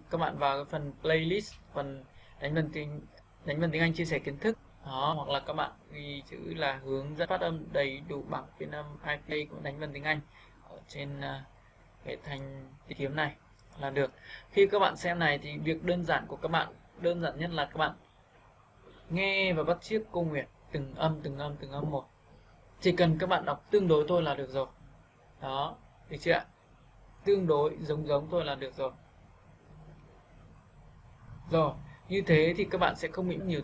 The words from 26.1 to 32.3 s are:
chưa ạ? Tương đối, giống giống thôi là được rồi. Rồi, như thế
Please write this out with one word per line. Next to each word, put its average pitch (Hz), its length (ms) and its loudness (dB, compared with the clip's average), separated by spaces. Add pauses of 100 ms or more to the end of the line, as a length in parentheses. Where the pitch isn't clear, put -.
chưa 165 120 4
ạ? - 120 2 (800)
Tương 196 220 4
đối, 151 340 4
giống 151 260 -2
giống 147 240 2
thôi 175 140 2
là 143 100 -2
được 131 200 -8
rồi. 131 180 -4 (2500)
Rồi, 156 220 4 (360)
như 190 180 2
thế 165 300 6